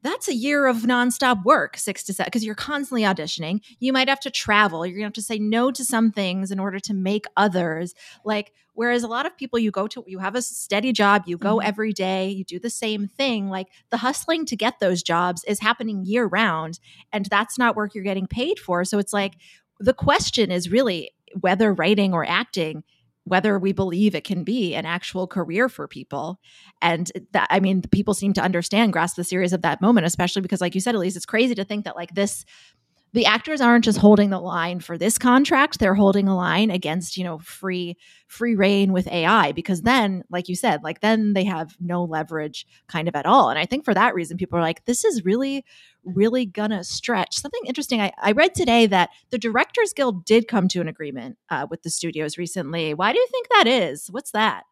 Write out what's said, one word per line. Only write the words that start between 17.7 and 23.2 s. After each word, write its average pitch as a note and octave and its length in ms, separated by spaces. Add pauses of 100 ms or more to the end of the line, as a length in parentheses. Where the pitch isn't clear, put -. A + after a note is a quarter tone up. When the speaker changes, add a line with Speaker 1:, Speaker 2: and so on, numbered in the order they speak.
Speaker 1:
work G#3 180
you're F#3+ 120
getting F#3+ 240
paid D#4 320
for. F3 240
So G#3 160
it's G3 120
like, G3 220 (460)
the A3 140
question A#3 580
is F3 180
really G#3 400 (300)
whether F#3+ 340
writing F#3+ 400
or D#3+ 100
acting, E3 600 (400)